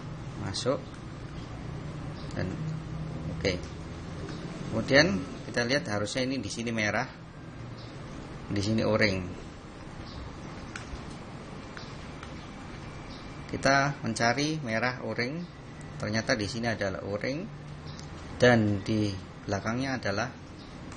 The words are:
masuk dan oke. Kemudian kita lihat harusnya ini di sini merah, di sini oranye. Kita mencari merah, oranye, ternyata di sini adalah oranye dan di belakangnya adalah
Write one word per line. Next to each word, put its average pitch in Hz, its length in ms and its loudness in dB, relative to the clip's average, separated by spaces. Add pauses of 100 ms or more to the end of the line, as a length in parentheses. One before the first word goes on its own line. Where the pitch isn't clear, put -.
(420)
masuk 101 400 0 (1500)
dan - 160 0 (800)
oke. - 220 2 (1160)
Kemudian 139 540 6 (240)
kita 120 180 2
lihat 117 220 2
harusnya 104 400 2
ini 131 160 0
di 98 80 -4
sini 117 240 -2
merah, 107 320 4 (1400)
di 95 100 2
sini 110 220 4
oranye. 104 400 6 (4000)
Kita 139 480 6
mencari 120 580 4
merah, 123 460 2
oranye, 127 400 0 (560)
ternyata 110 320 2
di 107 160 2
sini 113 180 -2
adalah 95 380 0
oranye 131 400 0 (880)
dan 107 460 8
di 107 320 4 (320)
belakangnya 117 560 0
adalah 104 260 2 (680)